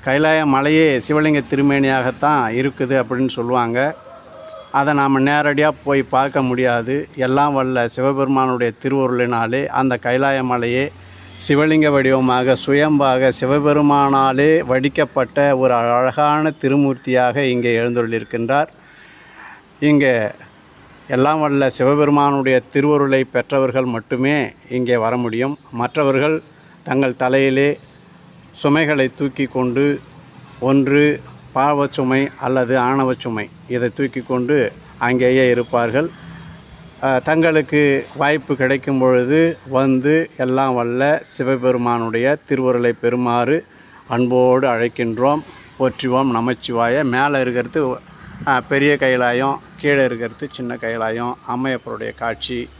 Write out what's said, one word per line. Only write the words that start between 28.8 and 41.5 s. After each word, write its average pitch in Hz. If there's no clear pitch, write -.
தூக்கி 139
கொண்டு, 131
ஒன்று 139
பாவச்சுமை 139
அல்லது 131
ஆணவச்சுமை, 123
இதை 120
தூக்கி 131
கொண்டு 123
அங்கேயே 127
இருப்பார்கள். 120
ஆ, 131
தங்களுக்கு 151
வாய்ப்பு 143
கிடைக்கும் 135
பொழுது 131
வந்து 135
எல்லாம் 131
வல்ல 123
சிவபெருமானுடைய 123